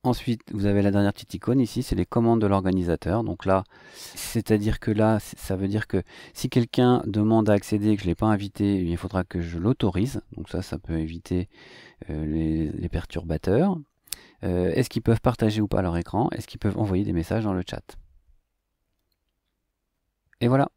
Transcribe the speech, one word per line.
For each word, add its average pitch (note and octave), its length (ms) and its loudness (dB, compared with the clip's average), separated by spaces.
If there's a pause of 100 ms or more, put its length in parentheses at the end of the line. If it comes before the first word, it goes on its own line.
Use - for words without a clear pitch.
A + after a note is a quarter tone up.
Ensuite, A#2+ 380 -2 (100)
vous G2+ 140 -2
avez G2+ 160 4
la G2+ 80 4
dernière G2+ 220 2
petite - 220 -14
icône B2 260 0
ici, B2 240 -2
c'est - 100 -2
les F#2 100 0
commandes A#2 360 2
de G#2+ 80 2
l'organisateur. F#2 760 0
Donc G2 220 -8
là, F#2+ 180 4 (320)
c'est-à-dire - 840 -2
que - 100 -4
là, G#2+ 300 2
c-, - 180 -18
ça - 160 -6
veut G2 140 -2
dire G#2 180 -2
que F#2+ 160 0 (320)
si - 160 -6
quelqu'un B2 560 4
demande G#2+ 420 2
à G#2+ 40 6
accéder G#2 380 2
et G#2 60 4
que G2+ 60 -10
je F2+ 60 -2
l'ai E2+ 80 0
pas A2 100 0
invité, G2+ 520 0
eh F#2 40 0
bien, E2+ 80 -2
il E2+ 60 0
faudra F#2 260 -4
que - 180 -4
je E2+ 180 -6
l'autorise. G2+ 600 0 (120)
Donc F2 160 -12
ça, - 120 -4
ça D#2+ 180 -8
peut E2 200 -4
éviter, E2 500 -4 (600)
euh, D2+ 160 -4
les, D#2+ 460 0
les D#2 160 -6
perturbateurs. F#2 880 0 (640)
Euh, F2+ 300 0
est-ce - 180 0
qu'ils - 120 -4
peuvent A2+ 180 2
partager A2 400 2
ou G#2 80 0
pas G2 140 0
leur E2+ 140 0
écran ? G2 360 -2
Est-ce - 160 -10
qu'ils - 100 -18
peuvent G2 200 -2
envoyer G2 260 0
des G2 80 -2
messages G2 320 -2
dans G2+ 100 -2
le F2+ 100 -2
chat ? - 320 -12 (2500)
Et A#2+ 80 4
voilà. C3+ 280 4